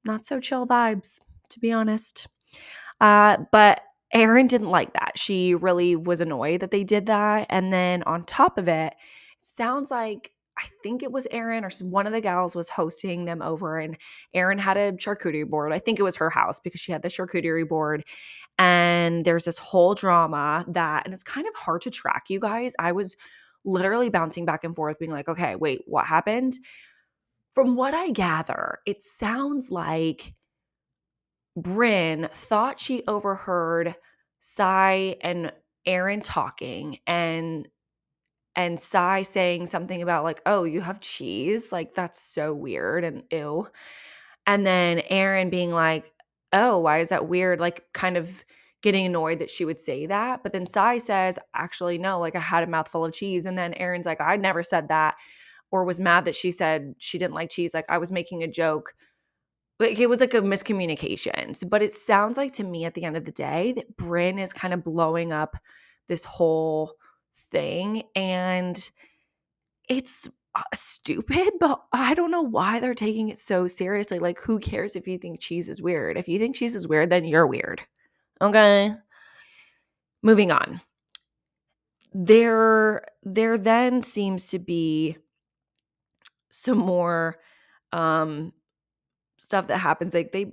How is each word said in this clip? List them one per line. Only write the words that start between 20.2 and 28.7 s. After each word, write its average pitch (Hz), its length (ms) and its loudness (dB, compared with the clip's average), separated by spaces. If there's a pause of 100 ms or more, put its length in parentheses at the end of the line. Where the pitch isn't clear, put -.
that, 160 380 -2
and 185 80 -12
it's 180 80 -18
kind 311 240 -10
of 440 80 -10
hard - 280 -4
to - 80 -8
track, - 380 -8
you 190 120 -6
guys. 233 380 -6
I 170 140 -2
was 185 240 -6 (480)
literally 196 460 0
bouncing 170 340 -2
back 156 200 -4
and 165 100 -8
forth 151 240 -4
being 160 140 -8
like, 139 160 -8
"Okay, 160 260 -4
wait, 135 320 -2
what - 200 0
happened?" 226 520 0 (960)
From 254 220 4
what 269 180 0
I 339 160 -2
gather, 165 720 -2